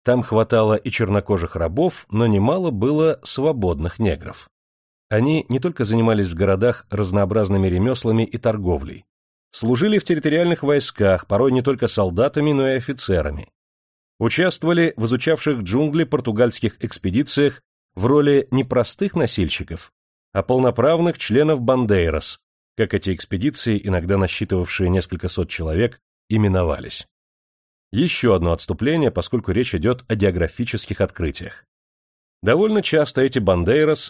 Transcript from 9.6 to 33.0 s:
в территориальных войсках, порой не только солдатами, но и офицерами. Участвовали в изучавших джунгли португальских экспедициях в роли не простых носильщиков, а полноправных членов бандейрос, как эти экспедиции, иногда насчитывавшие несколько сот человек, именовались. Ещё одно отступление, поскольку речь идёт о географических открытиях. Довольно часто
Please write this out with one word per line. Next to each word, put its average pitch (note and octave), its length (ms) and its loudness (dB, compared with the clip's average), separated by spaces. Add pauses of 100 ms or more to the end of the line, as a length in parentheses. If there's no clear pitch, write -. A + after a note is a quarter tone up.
в - 60 -8
территориальных D#3+ 580 0
войсках, B2 640 0
порой B2 240 2
не B2+ 100 2
только B2+ 280 0
солдатами, A#2+ 640 0
но C3+ 160 2
и C3 80 0
офицерами. F2+ 720 -4 (720)
Участвовали E3 800 0
в G#2+ 80 -4
изучавших C3+ 540 0
джунгли C#3+ 440 0
португальских A#2+ 800 0
экспедициях C3+ 760 0 (320)
в F#2+ 140 -2
роли C#3+ 420 4
не B2+ 140 2
простых B2 500 -2
носильщиков, - 800 -4 (420)
а G2+ 80 -2
полноправных C3 800 2
членов D3 420 0
бандейрос, G#2 800 0 (360)
как G#2+ 200 -2
эти F#2+ 180 -2
экспедиции, G#2 720 -4
иногда F#2 340 0
насчитывавшие F#2 720 -2
несколько F2+ 400 -2
сот F2 200 -4
человек, E2+ 500 -2 (300)
именовались. F#2 760 0 (840)
Ещё B2 420 2
одно E2+ 200 2
отступление, B2+ 580 -2
поскольку A2 400 -4
речь A#2+ 240 -2
идёт A2 320 -2
о A2+ 80 -2
географических F#2+ 840 -2
открытиях. - 640 -6 (800)
Довольно G3 400 2
часто D3 400 0